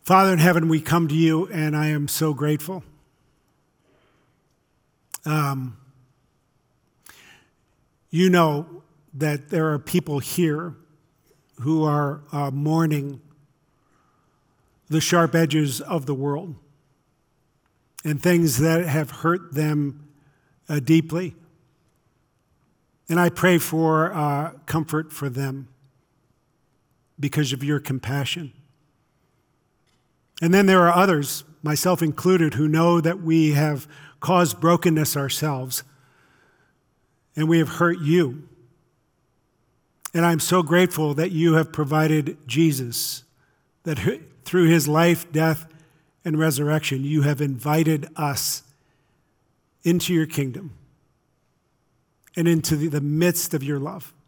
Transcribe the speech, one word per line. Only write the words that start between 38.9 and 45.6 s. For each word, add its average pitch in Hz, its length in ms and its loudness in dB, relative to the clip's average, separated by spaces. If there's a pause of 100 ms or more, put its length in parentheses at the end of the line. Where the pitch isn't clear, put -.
And 170 120 2
I'm 165 140 2
so 180 240 2
grateful 156 500 2
that 165 180 -2
you 165 220 2
have 160 180 2
provided 156 640 0 (100)
Jesus, 131 760 -2 (600)
that 151 160 -6
h-, 190 220 -4 (220)
through 175 240 4
his 160 200 4
life, 165 440 2
death, 160 360 -2 (580)